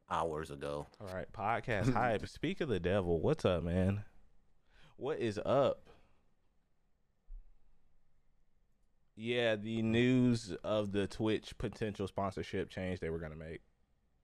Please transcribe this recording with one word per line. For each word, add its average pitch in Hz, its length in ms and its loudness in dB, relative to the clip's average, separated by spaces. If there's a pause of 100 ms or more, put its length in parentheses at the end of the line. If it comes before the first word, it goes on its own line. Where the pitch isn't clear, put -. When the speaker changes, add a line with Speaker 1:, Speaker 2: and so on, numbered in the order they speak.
(100)
Speaker 1:
hours 80 400 -2
ago. 71 360 -6 (140)
Speaker 2:
All 95 140 -10
right, 90 180 -8
podcast 110 560 0
Speaker 1:
<laughs> 127 40 2
Speaker 2:
hype. 117 360 0
Speak - 340 -6
of 151 60 -2
the 95 120 0
devil. 87 400 2
What's 143 240 0
up, 87 180 4
man? 92 420 2 (920)
What 131 220 -4
is 107 260 0
up? 127 380 4 (3250)
Yeah, 113 400 2
the 110 260 -2
news 120 720 4 (120)
of 104 280 0
the 98 140 2
Twitch - 520 0
potential 104 480 -4
sponsorship 95 640 -4
change 92 300 -4
they 82 100 -2
were 82 80 -2
gonna 78 180 -8
make. 80 240 -10 (640)